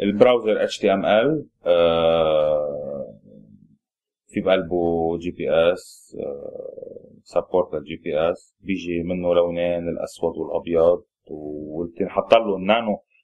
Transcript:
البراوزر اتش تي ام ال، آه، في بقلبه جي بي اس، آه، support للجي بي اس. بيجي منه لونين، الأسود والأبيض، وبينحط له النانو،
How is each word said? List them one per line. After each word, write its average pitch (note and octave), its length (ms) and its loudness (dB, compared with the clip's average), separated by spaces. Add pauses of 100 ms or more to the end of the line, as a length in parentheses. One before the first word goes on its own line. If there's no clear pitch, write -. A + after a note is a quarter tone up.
البراوزر G#2+ 600 4
اتش - 160 -4
تي G2+ 140 2
ام F#2+ 120 0
ال، A#2+ 420 2 (200)
آه، D#2 1500 2 (1120)
في - 140 -8
بقلبه E2+ 800 0
جي E2+ 120 -8
بي E2 200 -6
اس، - 720 0
آه، - 1000 -14
support - 520 -2
للجي D2+ 220 -8
بي E2 340 -2
اس. - 300 -10
بيجي E2+ 420 -6
منه F2 320 -2
لونين، E2+ 540 0
الأسود E2 480 -6
والأبيض، E2 640 0 (240)
وبينحط D2+ 1080 -4
له G#2+ 220 4
النانو، G#2 460 0 (220)